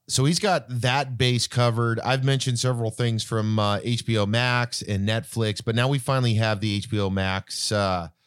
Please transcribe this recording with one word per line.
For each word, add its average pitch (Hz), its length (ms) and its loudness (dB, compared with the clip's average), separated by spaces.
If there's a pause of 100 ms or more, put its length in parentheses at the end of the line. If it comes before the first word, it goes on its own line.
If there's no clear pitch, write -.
so - 180 0
he's 170 120 2
got 180 320 0
that 127 480 0
base 123 300 2
covered. 117 540 2
I've 131 220 0
mentioned 131 360 0
several 117 320 0
things 113 320 0
from, 107 340 0
uh, 104 260 2
H 117 220 -2
B 113 120 0
O 101 100 2
Max 120 560 0
and 101 240 -2
Netflix, 110 580 -2
but 117 80 -2
now 120 140 2
we 143 100 2
finally 123 380 0
have 110 240 2
the 104 160 0
H 101 160 -4
B 107 80 0
O 98 100 0
Max, 95 600 -4
uh, 92 380 0 (180)